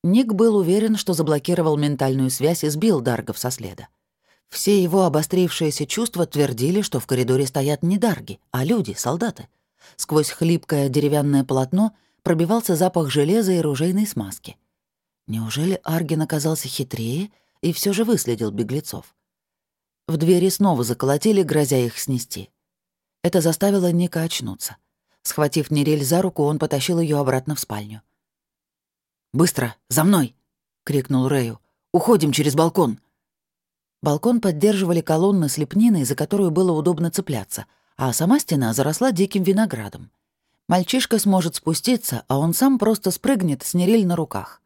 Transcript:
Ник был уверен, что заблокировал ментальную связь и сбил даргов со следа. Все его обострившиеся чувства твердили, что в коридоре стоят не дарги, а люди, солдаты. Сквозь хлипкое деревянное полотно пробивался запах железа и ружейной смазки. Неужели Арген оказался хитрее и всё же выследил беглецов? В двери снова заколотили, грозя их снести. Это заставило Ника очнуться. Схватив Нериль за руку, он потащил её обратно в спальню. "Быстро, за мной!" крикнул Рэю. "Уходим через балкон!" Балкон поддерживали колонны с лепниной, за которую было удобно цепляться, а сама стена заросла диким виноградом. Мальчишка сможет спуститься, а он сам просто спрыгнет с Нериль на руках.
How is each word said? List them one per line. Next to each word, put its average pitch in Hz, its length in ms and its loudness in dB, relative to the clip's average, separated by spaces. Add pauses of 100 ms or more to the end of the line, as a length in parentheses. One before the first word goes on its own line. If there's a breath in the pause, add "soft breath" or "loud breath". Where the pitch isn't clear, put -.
Ник 220 280 2
был 214 220 4
уверен, 208 420 2
что 190 160 -2
заблокировал 156 640 0
ментальную 135 520 0
связь 151 340 -2
и 151 60 0
сбил 156 320 0
даргов 117 380 -4
со 127 100 -4
следа. 101 380 -12 (640)
Все 202 300 2
его 185 260 2
обострившиеся 156 800 0
чувства 220 400 -4
твердили, 143 540 0
что 139 180 -4
в - 80 -10
коридоре 131 400 0
стоят 143 340 -2
не 180 160 0
дарги, - 420 -2 (120)
а 127 120 -2
люди, 160 320 -2
солдаты. 170 520 -4 (480 soft breath)
Сквозь 151 340 0
хлипкое 156 600 0
деревянное 143 540 2
полотно 139 520 0 (260 soft breath)
пробивался 175 540 0
запах 170 340 0
железа 180 440 2
и 170 80 2
ружейной 160 440 0
смазки. - 520 -10 (680)
Неужели 113 580 -4
Арген 160 380 -2
оказался 156 460 -2
хитрее 131 640 -6 (300)
и 165 120 0
всё 196 180 -2
же 208 120 0
выследил 117 480 0
беглецов? 117 640 -6 (920)
В 160 100 -2
двери 175 320 4
снова 180 340 2
заколотили, 143 580 2
грозя 147 380 2
их 120 180 -2
снести. - 540 -6 (720)
Это 175 180 2
заставило 180 500 2
Ника 170 300 0
очнуться. - 560 -8 (460)
Схватив 147 480 -2
Нериль 151 340 0
за 170 160 2
руку, 175 220 -2
он 151 160 0
потащил 156 400 -2
её 151 180 0
обратно 135 380 -2
в - 40 -8
спальню. 104 440 -10 (1300)
"Быстро, 127 400 0 (140)
за 156 160 2
мной!" 175 280 4 (520)
крикнул 131 420 0
Рэю. 123 320 -2 (320)
"Уходим 160 400 4
через 143 240 0
балкон!" 160 460 2 (1000)
Балкон 185 380 0
поддерживали 185 640 2
колонны 165 480 2
с - 80 -4
лепниной, 175 480 2
за 135 100 -2
которую 185 360 0
было 180 200 2
удобно 165 400 0
цепляться, 113 540 -6 (320)
а 131 160 0
сама 180 260 4
стена 131 340 0
заросла 156 380 0
диким 196 320 0
виноградом. 170 680 -2 (600)
Мальчишка 208 500 0
сможет 185 360 2
спуститься, 165 720 -2
а 135 80 0
он 160 160 0
сам 269 260 2
просто 208 320 0
спрыгнет 180 500 -2
с - 120 -8
Нериль 185 340 2
на 175 80 0
руках. - 500 -8